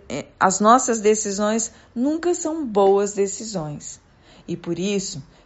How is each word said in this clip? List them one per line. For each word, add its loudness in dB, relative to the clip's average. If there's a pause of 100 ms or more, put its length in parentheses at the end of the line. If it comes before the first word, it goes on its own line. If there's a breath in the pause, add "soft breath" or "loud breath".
(400)
as 2
nossas 4
decisões 0 (240 soft breath)
nunca 0
são -4
boas 2
decisões. -6 (480 soft breath)
E -6
por -6
isso, -4 (220 soft breath)